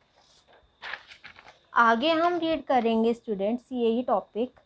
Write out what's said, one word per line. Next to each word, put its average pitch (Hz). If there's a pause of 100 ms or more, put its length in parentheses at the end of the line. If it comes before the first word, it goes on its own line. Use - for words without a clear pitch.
(1700)
आगे 233
हम 339
read 320
करेंगे 226
students 220
यही 240
topic। 214